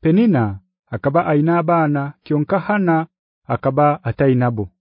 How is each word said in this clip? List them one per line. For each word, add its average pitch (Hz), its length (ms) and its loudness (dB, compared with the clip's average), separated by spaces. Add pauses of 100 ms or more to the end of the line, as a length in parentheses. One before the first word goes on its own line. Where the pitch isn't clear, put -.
Penina 160 580 2 (260)
hakaba 139 400 -2
aina 160 320 2
abana, 151 560 0 (100)
kyonka 151 360 -2
Hana 170 480 0 (360)
hakaba 143 600 0
atainabo. 123 680 0 (120)